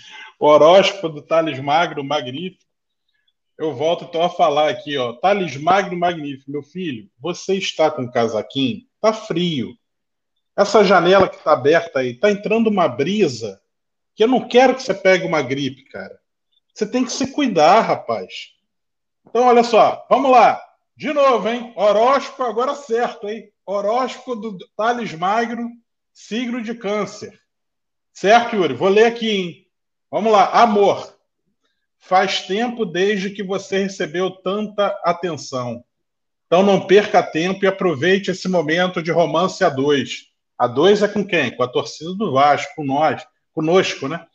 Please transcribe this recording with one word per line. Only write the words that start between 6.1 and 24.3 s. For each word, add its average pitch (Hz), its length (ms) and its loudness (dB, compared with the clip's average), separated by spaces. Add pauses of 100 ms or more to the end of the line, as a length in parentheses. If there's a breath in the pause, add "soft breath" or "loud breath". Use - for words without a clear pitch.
meu 143 120 -8
filho, 135 480 -10 (100)
você 175 360 -6
está 160 340 0
com 127 200 -8
casaquinho? 113 720 -4 (180)
Tá 214 140 0
frio. 165 640 -6 (800)
Essa 208 260 4
janela 185 460 4
que - 160 -14
tá 160 80 2
aberta 143 460 2
aí, 127 160 -4
tá 208 160 2
entrando 214 380 0
uma 185 200 0
brisa 127 720 -2 (540)
que 208 100 2
eu 233 40 4
não 254 200 0
quero 247 260 4
que - 80 -12
você 190 120 -4
pegue 185 320 2
uma 160 160 -2
gripe, 135 420 -6
cara. - 340 -18 (540)
Você 214 140 -6
tem 247 180 -2
que 240 80 -10
se - 200 -4
cuidar, 202 500 4
rapaz. 117 680 -6 (760)
Então, 247 180 2
olha 240 160 6
só, 196 460 2
vamos 262 220 2
lá. 202 280 6 (360)
De 240 180 -8
novo, 254 360 2
hein? 233 260 -8
Horóscopo 226 680 0
agora 247 320 -4
certo, 226 520 -6
hein? 220 240 -12 (140)
Horóscopo 233 720 -4